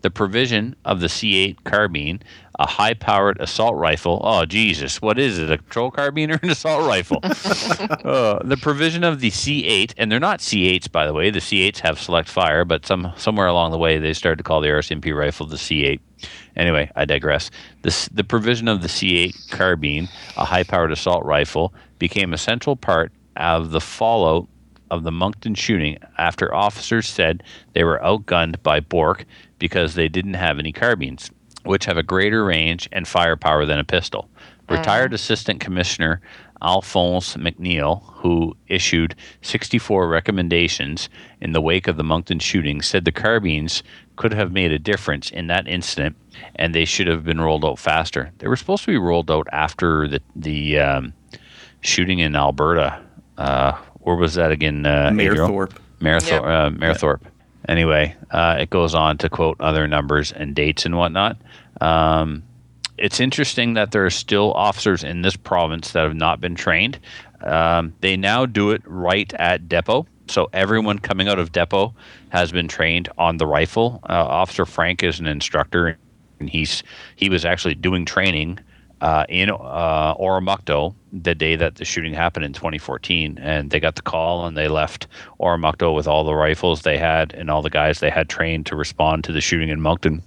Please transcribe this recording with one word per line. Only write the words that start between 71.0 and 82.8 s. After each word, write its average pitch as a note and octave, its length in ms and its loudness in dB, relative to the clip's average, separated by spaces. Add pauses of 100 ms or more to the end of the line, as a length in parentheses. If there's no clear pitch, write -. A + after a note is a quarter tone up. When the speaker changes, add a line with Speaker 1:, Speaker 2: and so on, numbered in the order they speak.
Speaker 1:
out G2+ 100 2
of E2+ 140 -2
depot G2 420 0 (360)
has F2 200 2
been E2+ 160 -2
trained E2 420 -2 (100)
on E2+ 180 2
the D#2 100 0
rifle. E2+ 640 0
Uh, F2+ 60 -2
Officer E2+ 520 0
Frank F2 380 -2
is E2 160 0
an E2 60 -6
instructor, D#2 680 0 (440)
and D2 100 -8
he's, - 320 -4 (320)
he G2 140 -2
was F2+ 160 0
actually F2 320 0
doing F2 280 0
training, F2 540 -2 (420)
uh, D#2 280 2
in, F#2 220 0
uh, D#2 640 0
Oromocto F#2+ 800 -2 (180)
the F2 220 -2
day D#2+ 220 2
that D#2+ 180 0
the - 100 -12
shooting D#2+ 300 -6
happened E2 300 -2
in C#2+ 80 -8
twenty D#2 260 -6
fourteen. D#2 640 -2